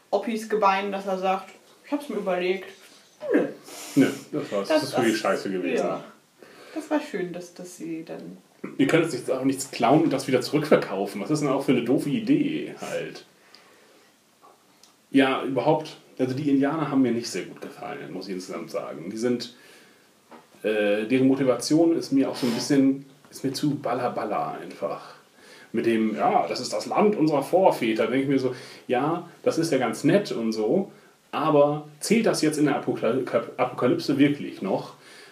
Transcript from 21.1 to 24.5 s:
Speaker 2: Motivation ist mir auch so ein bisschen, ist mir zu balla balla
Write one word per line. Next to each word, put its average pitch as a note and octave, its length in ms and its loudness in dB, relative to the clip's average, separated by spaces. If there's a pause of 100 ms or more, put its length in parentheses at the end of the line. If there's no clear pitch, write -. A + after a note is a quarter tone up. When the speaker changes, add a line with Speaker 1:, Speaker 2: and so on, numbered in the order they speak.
Speaker 2:
Motivation C#3 720 4
ist - 140 -6
mir C3+ 180 2
auch B2+ 60 -6
so C3 120 -4
ein A#2 60 0
bisschen, C3+ 520 2 (260)
ist - 120 -12
mir C3+ 100 -4
zu C#3+ 220 0
balla B2 340 -2
balla F2+ 520 -4